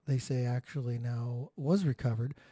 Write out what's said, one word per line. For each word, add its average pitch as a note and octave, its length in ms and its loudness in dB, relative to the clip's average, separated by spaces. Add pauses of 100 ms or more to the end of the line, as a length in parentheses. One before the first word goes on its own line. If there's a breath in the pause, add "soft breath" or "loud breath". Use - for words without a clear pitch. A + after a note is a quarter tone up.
they C3+ 140 2
say B2+ 260 0
actually B2 540 -2
now A#2+ 560 -4
was F3 300 2
recovered. B2 500 0 (160 loud breath)